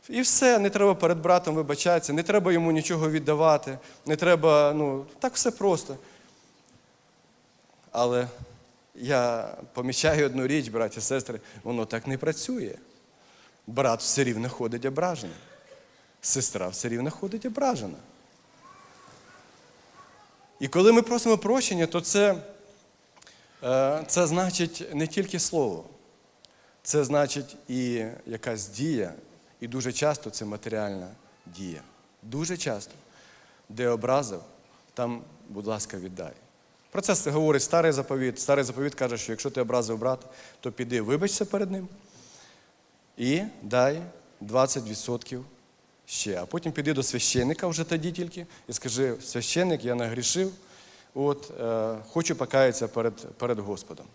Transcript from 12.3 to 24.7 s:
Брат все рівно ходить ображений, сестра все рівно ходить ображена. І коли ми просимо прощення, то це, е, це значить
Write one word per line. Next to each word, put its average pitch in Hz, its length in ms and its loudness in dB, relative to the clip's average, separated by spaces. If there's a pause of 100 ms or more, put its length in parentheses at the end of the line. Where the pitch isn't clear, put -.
Брат 117 340 2
все - 240 2
рівно 120 260 -2
ходить 117 340 -6
ображений, 135 520 -4 (840)
сестра 104 480 0
все 92 200 -6
рівно 120 220 -2
ходить 202 360 -8
ображена. 214 500 -2 (2750)
І 135 80 -4
коли 190 240 8
ми 233 100 8
просимо 226 360 2
прощення, 202 480 2
то 170 140 0
це, 202 360 4 (1300)
е, 135 420 2
це 175 200 4
значить 170 680 -2